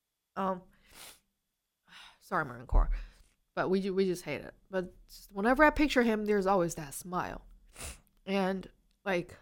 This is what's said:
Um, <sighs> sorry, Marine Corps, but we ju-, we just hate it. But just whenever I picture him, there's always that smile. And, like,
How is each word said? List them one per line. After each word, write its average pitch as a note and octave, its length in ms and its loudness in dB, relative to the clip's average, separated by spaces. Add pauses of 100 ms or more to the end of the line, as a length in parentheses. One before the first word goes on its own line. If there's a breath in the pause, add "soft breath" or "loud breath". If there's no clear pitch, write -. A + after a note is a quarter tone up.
(380)
Um, F#3+ 240 -4 (840 loud breath)
<sighs> - 720 -20
sorry, E3 240 -2
Marine A#2+ 200 -12
Corps, - 240 4 (640 loud breath)
but D#3 140 0
we F#3+ 120 2
ju-, F#3+ 120 -4
we F#3+ 120 2
just F3 180 -2
hate C#3+ 180 -8
it. - 120 -16 (180)
But F#3 220 -4 (160)
just - 220 -20
whenever A#3+ 320 4
I D4+ 60 8
picture D4 340 4
him, G#3+ 220 0
there's G#3 220 2
always F3 280 2
that C#3+ 180 -12
smile. F3 480 -8 (840 loud breath)
And, F#3+ 420 -2 (380)
like, F3 360 -4